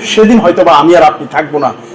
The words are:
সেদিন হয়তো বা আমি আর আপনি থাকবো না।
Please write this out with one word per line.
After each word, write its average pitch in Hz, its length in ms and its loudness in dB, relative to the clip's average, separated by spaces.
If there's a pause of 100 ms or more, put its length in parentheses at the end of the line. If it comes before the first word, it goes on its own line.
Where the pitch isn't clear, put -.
সেদিন 214 340 2
হয়তো 175 240 0
বা 165 120 2
আমি 156 200 2
আর 165 80 4
আপনি 151 280 -2
থাকবো 147 280 -6
না। 127 140 -4 (220)